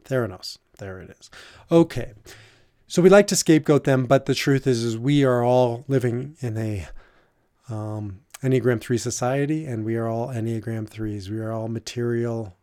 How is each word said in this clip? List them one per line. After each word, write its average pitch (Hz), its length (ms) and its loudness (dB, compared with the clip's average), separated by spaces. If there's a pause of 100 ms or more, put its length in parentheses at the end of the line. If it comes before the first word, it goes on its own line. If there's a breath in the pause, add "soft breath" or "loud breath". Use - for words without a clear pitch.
Theranos, 117 540 -4 (200)
there 95 220 -14
it - 180 -18
is. - 120 -20 (420 loud breath)
Okay, 165 400 2 (720 loud breath)
so - 160 0
we 185 60 8
like 202 200 8
to 190 80 -2
scapegoat 151 480 4
them, 131 200 2
but 135 220 2
the 135 80 0
truth 135 320 0
is, 117 180 2
is 113 140 -2
we 139 260 2
are 123 180 2
all 123 460 2
living 131 520 -2
in 113 180 -6
a, 107 280 -4 (840 soft breath)
um, 107 500 -8 (220)
Enneagram 123 380 2
three 120 180 -2
society, 143 680 -4
and 110 180 -6
we 113 120 -4
are 113 100 -4
all 113 220 -4
Enneagram 113 600 -6
threes. 104 400 -8
We 110 120 -8
are 110 100 -6
all 113 160 -6
material 117 960 -4